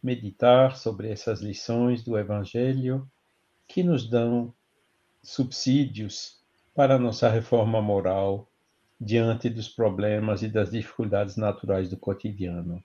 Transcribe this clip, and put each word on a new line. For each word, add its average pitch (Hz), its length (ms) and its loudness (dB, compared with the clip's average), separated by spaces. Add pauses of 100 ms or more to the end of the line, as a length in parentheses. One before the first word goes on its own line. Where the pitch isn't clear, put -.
meditar 123 720 4
sobre 107 340 -4
essas 107 300 -4
lições 117 600 -2
do 113 160 -2
Evangelho 127 880 -2 (600)
que - 140 -2
nos 143 260 2
dão 117 440 0 (720)
subsídios 127 1160 -4 (360)
para 135 220 6
a - 20 4
nossa 117 300 2
reforma 113 520 2
moral 98 680 0 (520)
diante 113 480 0
dos 110 200 -6
problemas 107 760 0
e 110 60 -4
das 104 220 0
dificuldades 104 680 -4
naturais 98 520 -2
do 92 80 -8
cotidiano. 92 880 -6